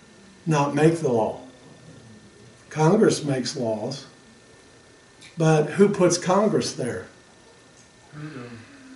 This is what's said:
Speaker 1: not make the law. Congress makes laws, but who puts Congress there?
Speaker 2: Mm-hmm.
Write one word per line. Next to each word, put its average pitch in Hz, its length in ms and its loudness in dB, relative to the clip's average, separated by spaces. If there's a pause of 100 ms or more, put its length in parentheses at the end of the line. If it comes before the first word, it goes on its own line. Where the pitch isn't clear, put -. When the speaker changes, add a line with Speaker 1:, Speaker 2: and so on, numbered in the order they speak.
(440)
Speaker 1:
not 147 300 0
make 160 240 4
the 135 140 -2
law. 110 280 -2 (1300)
Congress 160 560 2
makes 135 320 -4
laws, 117 480 -6 (1300)
but 156 320 2
who 196 180 4
puts 175 300 2
Congress 185 540 0
there? 113 340 -8 (1080)
Speaker 2:
Mm-hmm. 131 420 -16 (380)